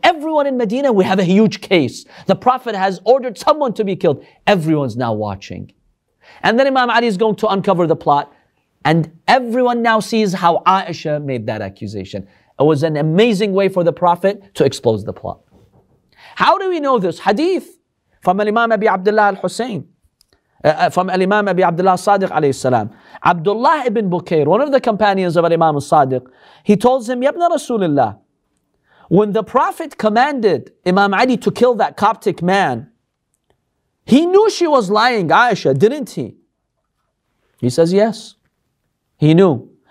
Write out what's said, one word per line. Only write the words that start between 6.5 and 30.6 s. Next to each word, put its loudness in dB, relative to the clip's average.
then 4
Imam 0
Ali 0
is 0
going 0
to -4
uncover 0
the 0
plot. -2
And 0
everyone 0
now 2
sees 0
how 0
Aisha -2
made -6
that -6
accusation. -12
It 2
was 2
an -2
amazing 0
way 0
for -2
the 2
Prophet -2
to 2
expose -2
the -10
plot. -14
How 2
do -6
we -2
know 0
this? -4
Hadith -2
from 0
Al-Imam 0
Abi 2
Abdullah 2
Al-Hussein. -8
Uh, 2
uh, 2
from -2
Al-Imam 0
Abi 0
Abdullah 2
Sadiq 0
alayhi 0
salam. -2
Abdullah 0
ibn -2
Bukair, 0
one 4
of -2
the 4
companions 0
of 4
Al-Imam 2
Sadiq, 0
he 4
tells 0
him, -4
"Ya 2
ibn -4
Rasulullah, 0
when 2
the -2
Prophet -4
commanded 0